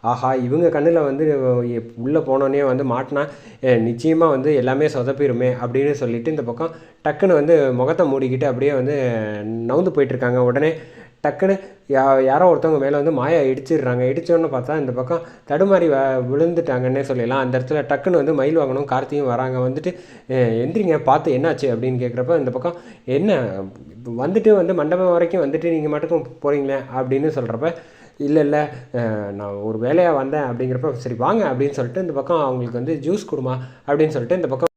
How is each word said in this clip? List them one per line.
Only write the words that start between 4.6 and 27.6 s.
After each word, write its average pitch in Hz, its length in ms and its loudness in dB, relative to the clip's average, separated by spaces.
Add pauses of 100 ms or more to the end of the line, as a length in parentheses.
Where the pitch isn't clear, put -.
சொதப்பிருமே" 127 680 0 (100)
அப்படின்னு 131 300 0
சொல்லிட்டு 120 380 -4
இந்த 151 120 -4
பக்கம் 123 300 -6 (320)
டக்குன்னு 190 300 2
வந்து 147 400 4
முகத்தை 151 320 2
மூடிக்கிட்டு 131 380 0
அப்படியே 135 300 0
வந்து 135 220 0 (720)
நவுந்து 165 220 2
போயிட்டு 135 240 0
இருக்காங்க. 123 300 0
உடனே 139 280 2 (520)
டக்குன்னு 190 360 0 (300)
யா-, 135 340 4
யாரோ 156 320 6
ஒருத்தவங்க 160 240 2
மேல 139 160 0
வந்து 147 160 2
மாயா 156 300 2
இடிச்சிடுறாங்க. 131 600 0
இடிச்சோன்னு 160 460 2
பார்த்தா 135 320 -2
இந்த 131 120 -2
பக்கம் 127 300 -4 (260)
தடுமாறி 175 420 2
வ-, 135 380 2
விழுந்துட்டாங்கன்னே 139 720 0
சொல்லலாம். 127 380 -2
அந்த 127 200 0
இடத்துல 143 280 -2
டக்குன்னு 160 280 0
வந்து 151 180 2
மயில் 147 220 2
வாகனம் 139 320 0
கார்த்தியும் 135 380 -2
வராங்க. 127 340 -2
வந்துட்டு, 139 320 -2 (380)
"அஹ், 123 280 2
எந்திரிங்க, 160 460 0
பார்த்து 151 340 2
என்னாச்சு?" 143 320 0
அப்படின்னு 123 300 -2
கேட்குறப்ப 123 380 -2
இந்த 131 140 -2
பக்கம், 131 220 -4 (320)
"என்ன 156 340 2 (800)
வந்துட்டு 196 380 4
வந்து 185 180 2
மண்டபம் 175 380 0
வரைக்கும் 170 300 2
வந்துட்டு 156 280 0
நீங்க 151 280 -2
மட்டுக்கும் 160 280 -2 (160)
போறீங்களே?" 139 360 0 (180)
அப்படின்னு 131 400 0
சொல்றப்ப, 123 380 -4 (440)